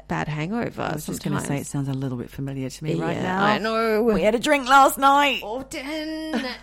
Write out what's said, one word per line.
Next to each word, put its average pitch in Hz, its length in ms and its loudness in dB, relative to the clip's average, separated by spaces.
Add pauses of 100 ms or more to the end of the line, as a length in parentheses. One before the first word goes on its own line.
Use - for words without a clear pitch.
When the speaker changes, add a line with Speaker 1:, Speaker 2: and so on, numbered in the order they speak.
Speaker 1:
bad 160 220 -2
hangover 165 520 -4
Speaker 2:
I - 120 -4
was 151 120 -8
just - 160 -8
gonna - 200 -2
say, - 60 -6
Speaker 1:
sometimes. 143 200 -2
Speaker 2:
it - 20 -12
sounds 139 200 -4
a 139 40 -2
little 131 240 -4
bit 120 120 -8
familiar 135 400 -8
to - 140 -14
me 160 120 -2
right 165 220 -2
Speaker 1:
Yeah, - 60 -4
Speaker 2:
now. 185 200 0
Speaker 1:
I 208 140 4
know. 220 460 0
Speaker 2:
We 220 200 2
had 214 120 4
a 254 40 2
drink 277 300 2
last 277 280 8
night. 277 460 4
Speaker 1:
Oh, 226 200 -8
ten, 311 680 -6 (300)